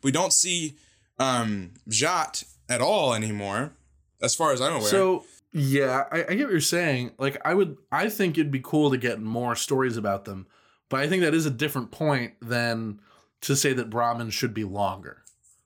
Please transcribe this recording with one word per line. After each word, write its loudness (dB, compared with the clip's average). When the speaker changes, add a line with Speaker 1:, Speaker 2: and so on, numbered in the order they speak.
Speaker 1:
We 0
don't 2
see, 0
um, 0
Jat -2
at 0
all 2
anymore, -2
as 0
far 2
as 0
I'm 0
aware. 0
Speaker 2:
So, 2
yeah, 2
I, -2
I 0
get 0
what -2
you're 4
saying. 0
Like, -2
I 2
would, 2
I 0
think 0
it'd 2
be -2
cool 2
to 2
get -2
more -2
stories 0
about 0
them, -10
but 0
I 0
think 2
that 4
is 4
a 0
different -4
point -2
than -2
to 0
say 2
that -4
Brahmin -2
should -4
be -4
longer. -4